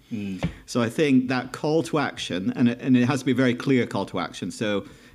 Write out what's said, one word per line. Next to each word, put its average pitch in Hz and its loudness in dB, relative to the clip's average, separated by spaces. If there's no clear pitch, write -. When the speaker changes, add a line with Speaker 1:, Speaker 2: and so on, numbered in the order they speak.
Speaker 1:
Mm. 98 -6
Speaker 2:
So 123 0
I 113 2
think 131 4
that 127 -2
call 156 0
to 156 -2
action, 101 -4
and 120 4
it, 120 -2
and 131 4
it 123 6
has 147 0
to - -6
be 135 2
a 113 0
very 123 4
clear 123 2
call 98 -4
to 95 -6
action. 87 -6
So 104 -2